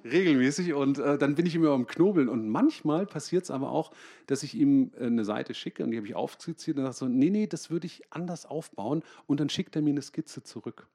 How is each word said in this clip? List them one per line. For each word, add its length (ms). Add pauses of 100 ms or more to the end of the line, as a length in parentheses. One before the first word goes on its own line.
regelmäßig. 720
Und, 240
äh, 200
dann 160
bin 100
ich 120
immer 140
am 160
Knobeln. 420
Und 200
manchmal 560
passiert's 460
aber 200
auch, 220 (340)
dass 180
ich 100
ihm, 400
äh, 120
eine 180
Seite 300
schicke 280
und 80
die 60
habe 100
ich 80
aufskizziert 640
und 60
sage 100
so: 140
„Nee, 220
nee, 180
das 220
würde 160
ich 260
anders 340
aufbauen.“ 560 (240)
Und 140
dann 100
schickt 260
er 60
mir 80
eine 120
Skizze 420
zurück. 500